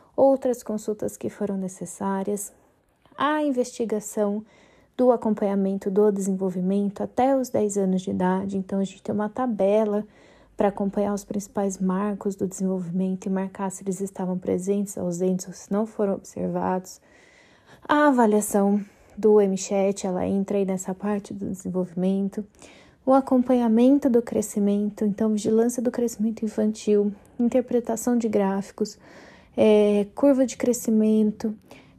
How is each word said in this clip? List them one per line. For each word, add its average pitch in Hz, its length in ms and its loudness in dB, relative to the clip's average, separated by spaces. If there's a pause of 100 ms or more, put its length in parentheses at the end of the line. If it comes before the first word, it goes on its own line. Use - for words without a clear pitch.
(160)
outras 262 460 2
consultas 214 540 -6
que 226 140 -8
foram 196 260 -6
necessárias, 196 960 -6 (640)
a 302 260 0
investigação 220 1000 -2 (540)
do 247 160 6
acompanhamento 196 800 0
do 208 200 4
desenvolvimento 190 920 -2
até 254 340 2
os 247 140 -2
dez 214 260 0
anos 185 240 2
de 196 100 -6
idade. 196 460 0
Então, 196 220 -4
a 196 60 0
gente - 180 -10
tem 214 120 -6
uma 208 140 -2
tabela 214 800 0 (500)
pra 202 120 2
acompanhar 202 440 -2
os 202 100 -4
principais 196 560 -6
marcos 196 560 -2
do 196 120 -4
desenvolvimento 185 800 -4
e 190 40 -2
marcar 190 400 -4
se - 120 -12
eles 196 180 -6
estavam 185 380 -4
presentes, 190 580 -2
ausentes 185 500 -2
ou 180 60 -14
se - 180 -16
não 208 160 0
foram 202 280 -2
observados. 180 840 -4 (880)
A 294 220 4
avaliação 208 760 4 (360)
do 214 200 6
M 196 180 4
chat, 196 500 -2
ela 180 200 -2
entra 196 300 0
aí 202 80 0
nessa 185 300 -4
parte 202 400 -6
do 196 120 -8
desenvolvimento. 190 960 -4 (640)
O 262 80 4
acompanhamento 254 960 4
do 233 140 4
crescimento, 208 800 -2
então, 214 260 0
vigilância 226 520 0
do 247 80 -2
crescimento 226 520 -2
infantil, 208 680 0 (260)
interpretação 240 800 0
de 226 120 0
gráficos, 202 680 -2 (580)
é, 208 580 4
curva 269 320 4
de - 100 -8
crescimento, 214 960 2 (440)